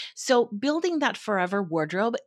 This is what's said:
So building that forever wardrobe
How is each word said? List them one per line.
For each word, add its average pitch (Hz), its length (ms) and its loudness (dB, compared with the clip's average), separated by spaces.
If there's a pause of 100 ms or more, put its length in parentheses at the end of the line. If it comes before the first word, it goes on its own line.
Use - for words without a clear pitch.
(140)
So 240 320 2
building 302 540 0
that 233 180 0
forever 196 440 0
wardrobe 170 540 0 (100)